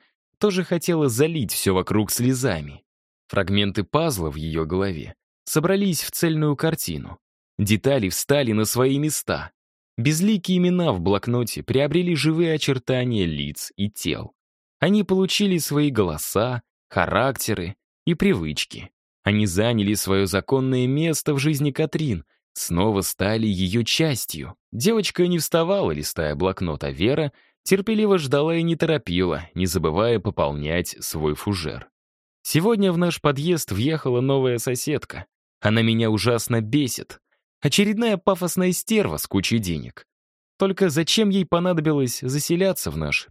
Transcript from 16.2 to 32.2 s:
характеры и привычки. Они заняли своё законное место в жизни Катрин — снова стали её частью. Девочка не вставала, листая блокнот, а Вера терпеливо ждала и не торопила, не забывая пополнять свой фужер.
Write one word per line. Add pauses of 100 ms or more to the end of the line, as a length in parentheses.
характеры (280)
и
привычки. (320)
Они
заняли
своё
законное
место
в
жизни
Катрин — (300)
снова
стали
её
частью. (160)
Девочка
не
вставала,
листая
блокнот,
а
Вера (300)
терпеливо
ждала
и
не
торопила,
не
забывая
пополнять
свой
фужер. (540)